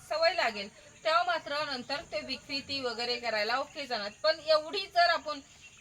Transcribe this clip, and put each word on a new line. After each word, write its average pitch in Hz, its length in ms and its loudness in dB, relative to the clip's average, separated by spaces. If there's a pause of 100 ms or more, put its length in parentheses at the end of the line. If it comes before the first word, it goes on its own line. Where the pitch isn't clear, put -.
सवय 330 320 2
लागेल 214 340 0 (340)
तेव्हा 330 220 4
मात्र 311 400 -2
नंतर 277 380 -6
ते 311 180 -8
विक्री 277 600 -6
वगैरे 240 360 -2
करायला 226 400 0
ओके 285 280 -6
जाणार. 214 260 -4 (120)
पण 320 240 4
एवढी 320 400 2
जर 349 220 4
आपण 294 300 -2 (420)